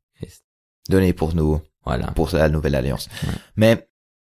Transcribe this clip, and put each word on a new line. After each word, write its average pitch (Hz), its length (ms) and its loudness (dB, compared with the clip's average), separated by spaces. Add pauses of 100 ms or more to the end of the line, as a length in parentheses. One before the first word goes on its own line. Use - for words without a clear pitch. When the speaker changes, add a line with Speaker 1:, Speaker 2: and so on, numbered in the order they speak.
(160)
Speaker 1:
Christ. - 280 -18 (440)
Speaker 2:
Donné 95 240 4
pour 80 220 -2
nous, 78 260 0 (240)
Speaker 1:
Voilà. - 280 -4
Speaker 2:
pour 80 200 -2
la 78 160 2
nouvelle 76 260 0
alliance. 65 340 -4 (140)
Speaker 1:
Ouais. 131 100 -4 (240)
Speaker 2:
Mais 110 320 2 (380)